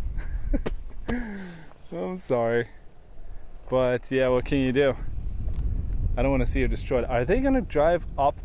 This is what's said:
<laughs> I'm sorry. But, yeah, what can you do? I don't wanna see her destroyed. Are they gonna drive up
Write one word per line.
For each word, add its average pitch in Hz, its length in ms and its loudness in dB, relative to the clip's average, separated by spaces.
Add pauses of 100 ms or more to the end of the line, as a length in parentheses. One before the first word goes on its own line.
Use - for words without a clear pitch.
(1080)
<laughs> 196 840 -8
I'm 185 240 -6
sorry. 117 520 2 (1000)
But, 127 420 2
yeah, 131 180 4
what 123 180 2
can 143 120 2
you 131 140 4
do? 135 240 4 (1200)
I 127 60 2
don't 135 80 4
wanna 131 160 2
see 135 160 2
her 120 60 4
destroyed. 123 360 0
Are 123 220 0
they 214 140 4
gonna 269 200 2
drive 165 460 2 (100)
up 143 280 2